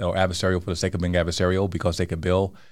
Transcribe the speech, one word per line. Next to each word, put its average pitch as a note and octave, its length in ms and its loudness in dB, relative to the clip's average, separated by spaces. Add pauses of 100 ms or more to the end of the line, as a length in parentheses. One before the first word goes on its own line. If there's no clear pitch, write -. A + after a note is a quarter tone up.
or F2+ 140 0
adversarial F#2 480 2
for - 80 -6
the E2+ 40 -2
sake F#2 200 -2
of E2+ 60 -2
being F2 120 0
adversarial F2+ 560 2
because F2+ 280 -2
they F2+ 80 0
could E2 160 -6
bill. F#2 340 0 (160)